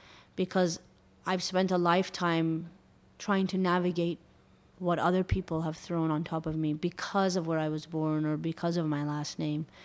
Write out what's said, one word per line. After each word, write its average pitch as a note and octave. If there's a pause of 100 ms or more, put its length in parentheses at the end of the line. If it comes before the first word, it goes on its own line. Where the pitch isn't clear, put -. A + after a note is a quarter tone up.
(360)
because F3+ (460)
I've F#3
spent F#3
a F#3
lifetime E3+ (480)
trying F#3+
to F#3+
navigate F3 (580)
what F3
other F3+
people F3
have D#3+
thrown E3
on D#3
top D#3+
of D#3
me D#3
because F3+
of E3+
where D#3+
I D#3
was D3+
born D#3
or D3+
because E3
of E3+
my D3
last D3
name. D#3 (200)